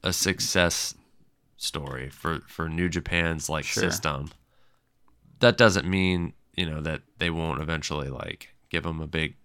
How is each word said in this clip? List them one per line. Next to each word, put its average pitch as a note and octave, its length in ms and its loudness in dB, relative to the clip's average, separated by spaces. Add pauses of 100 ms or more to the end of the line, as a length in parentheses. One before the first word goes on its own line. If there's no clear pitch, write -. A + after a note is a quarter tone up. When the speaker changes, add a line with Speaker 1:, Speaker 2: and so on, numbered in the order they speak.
Speaker 1:
a F#2 120 0
success - 800 2 (640)
story C#2 500 -6
for, D#2+ 400 -4
for E2 220 -4
New F2 180 2
Japan's, E2+ 640 0
like, D#2 140 -2
Speaker 2:
Sure. - 200 -2
Speaker 1:
system. D#2 460 -2 (1080)
That A#2+ 180 6
doesn't G2 300 6
mean, F#2 440 2 (240)
you F#2 100 0
know, D#2 140 -4
that D#2 220 -4 (160)
they F2 120 0
won't D#2+ 300 -2
eventually, D2+ 480 -4
like, - 460 -10 (160)
give E2 160 -2
him E2 140 -4
a D#2 60 -6
big D#2 380 -2